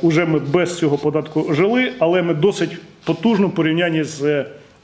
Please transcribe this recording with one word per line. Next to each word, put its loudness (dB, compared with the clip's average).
уже 2
ми 0
без 0
цього 0
податку -2
жили, 2
але 2
ми 0
досить 0
потужно 2
в -4
порівнянні 0
з -2